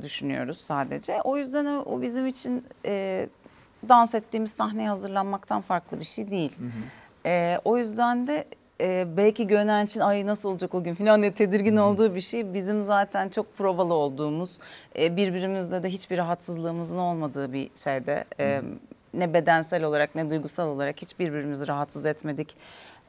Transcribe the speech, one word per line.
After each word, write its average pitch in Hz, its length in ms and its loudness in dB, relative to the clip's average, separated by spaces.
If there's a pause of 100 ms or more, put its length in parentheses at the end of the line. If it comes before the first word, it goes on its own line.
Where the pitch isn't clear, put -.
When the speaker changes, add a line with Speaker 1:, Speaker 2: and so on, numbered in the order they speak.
Speaker 1:
düşünüyoruz 139 560 -6
sadece. - 640 -4
O 269 160 0
yüzden 285 280 -2
o, 285 160 -2
o 247 200 -4
bizim 254 260 -2
için, 247 380 -4 (200)
e, 196 420 -2 (640)
dans 233 260 8
ettiğimiz 220 360 -4
sahneye 214 380 -2
hazırlanmaktan 196 720 -4
farklı - 380 -4
bir 160 60 -8
şey 202 260 -8
değil. 170 280 0
Speaker 2:
Hı 127 60 -10
hı. 120 640 -8
Speaker 1:
E, 175 360 2
o 226 120 4
yüzden 240 500 0
de, 302 180 -2 (360)
e, 185 260 0 (100)
belki 214 300 4
Gönenç'in 208 520 2
"Ay 202 260 2
nasıl 208 240 -2
olacak 185 260 -4
o 180 80 0
gün?" 170 120 -2
falan 214 260 6
diye 202 120 4
tedirgin 208 440 4
Speaker 2:
Hı - 40 6
hı. - 20 6
Speaker 1:
olduğu 202 320 4
bir 185 60 -4
şey 214 320 -4
bizim 202 300 -2
zaten 196 460 2
çok 208 280 -6
provalı 180 360 2
olduğumuz, 151 640 0 (420)
e, 170 180 2
birbirimizle 185 640 0
de 190 60 0
hiçbir 185 280 -4
rahatsızlığımızın 170 800 -4
olmadığı 151 560 -2
bir 135 160 -4 (140)
şeyde, 139 420 -2 (140)
e, 139 160 2
Speaker 2:
Hı 139 40 -2
hı. - 40 -8 (500)
Speaker 1:
ne 170 200 0
bedensel 165 500 4
olarak 147 320 2
ne 160 140 -2
duygusal 156 380 -2
olarak 143 340 -4
hiç - 180 -12
birbirimizi 147 480 -4
rahatsız 143 380 -4
etmedik. 151 500 -4 (540)